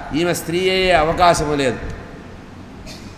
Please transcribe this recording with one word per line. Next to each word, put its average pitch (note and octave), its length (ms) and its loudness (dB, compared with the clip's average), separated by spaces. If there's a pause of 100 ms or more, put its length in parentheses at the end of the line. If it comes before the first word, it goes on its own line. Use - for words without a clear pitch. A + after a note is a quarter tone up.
(160)
ఈమె E3+ 180 2
స్త్రీ E3+ 240 -2
అయ్యే F#3 340 4
అవకాశము D#3+ 600 4
లేదు. C3+ 240 2 (1400)